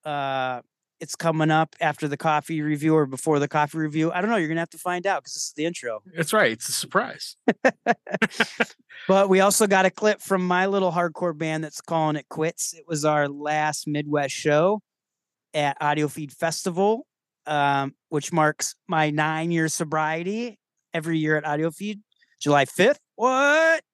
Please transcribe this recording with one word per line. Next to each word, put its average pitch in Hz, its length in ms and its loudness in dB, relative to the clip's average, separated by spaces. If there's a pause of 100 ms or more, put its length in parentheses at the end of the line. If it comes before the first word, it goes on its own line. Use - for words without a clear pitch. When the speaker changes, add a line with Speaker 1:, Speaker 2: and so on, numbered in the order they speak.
Speaker 1:
Uh, 135 580 -4 (440)
it's - 100 -10
coming 160 360 2
up 160 280 2
after 156 280 -2
the 143 100 -4
coffee 156 440 -2
review 151 340 2
or 151 100 4
before 139 340 0
the 143 80 0
coffee 147 300 0
review. 156 340 -2
I 180 100 -4
don't 208 80 -2
know. 233 80 2
You're 160 120 0
gonna 165 180 -2
have - 40 -20
to 165 60 -20 (140)
find 175 160 -4
out 170 160 -2
'cause - 120 -16
this - 120 -8
is - 80 -12
the 151 100 -4
intro. 120 360 -6 (160)
Speaker 2:
That's 165 160 -2
right. 180 180 4
It's - 160 -8
a - 40 -6 (120)
surprise. - 540 -4 (260)
Speaker 1:
<laughs> - 320 0 (1120)
But 196 220 4
we 190 100 6
also 202 280 4
got 190 180 4
a 180 60 4
clip 208 280 0
from 185 280 -2
my 180 180 2
little 196 260 0
hardcore 170 460 -2
band 156 260 -4
that's - 180 -12
calling 156 340 0
it 143 140 -8
quits. - 440 -4
It 165 140 -20
was 151 180 -4
our 151 240 2
last 151 580 -4
Midwest 147 460 -2
show 165 480 2 (720)
at 147 260 -2
Audio 151 280 0
Feed 143 240 -8
Festival, 190 760 -2 (400)
um, 143 480 0 (160)
which 151 240 -4
marks 156 400 2 (140)
my 156 240 2
nine-year 160 560 0
sobriety 165 920 -4 (340)
every 160 280 -2
year 151 180 2
at 151 80 -2
Audio 156 240 0
Feed, 208 320 -8 (380)
July 143 260 4
fifth. 220 340 2 (160)
What? 285 680 2 (100)